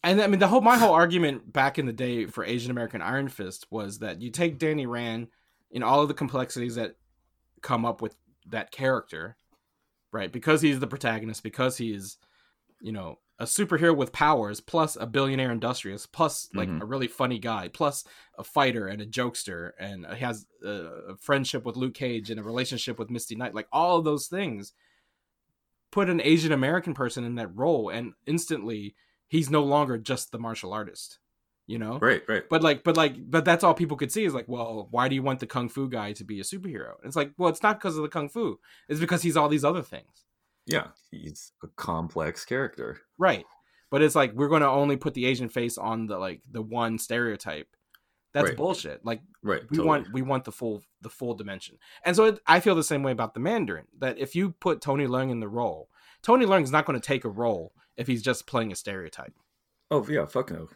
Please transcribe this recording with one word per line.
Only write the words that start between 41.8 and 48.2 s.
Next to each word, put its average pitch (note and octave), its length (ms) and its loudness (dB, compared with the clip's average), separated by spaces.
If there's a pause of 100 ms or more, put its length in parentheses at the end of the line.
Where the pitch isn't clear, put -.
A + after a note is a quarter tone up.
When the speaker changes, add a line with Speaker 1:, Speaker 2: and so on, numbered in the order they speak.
Speaker 2:
character. B2 580 -6 (180)
Speaker 1:
Right. D3 260 2 (460)
But C#3 100 4
it's D3+ 140 6
like, C3+ 180 4
"We're C#3 160 2
gonna D3 220 6
only C#3 260 4
put C3+ 160 -4
the B2 120 -2
Asian B2+ 240 0
face A#2+ 280 -2
on A2 300 -4
the, G#2 100 -6
like, F2+ 320 -6
the A2+ 140 -8
one A2+ 340 -2
stereotype." G#2+ 800 -4 (580)